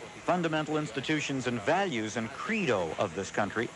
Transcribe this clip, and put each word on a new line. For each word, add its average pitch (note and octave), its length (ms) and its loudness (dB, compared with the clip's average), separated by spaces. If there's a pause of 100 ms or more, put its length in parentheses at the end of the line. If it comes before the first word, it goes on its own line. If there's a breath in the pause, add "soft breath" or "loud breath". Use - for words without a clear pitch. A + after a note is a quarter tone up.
(240)
fundamental D#3 540 2
institutions C#3+ 680 0
and A#2+ 160 0
values B2 540 2
and A2+ 140 -2
credo C3 580 2 (100)
of F2+ 160 0
this F#2 160 -4
country, A2 460 0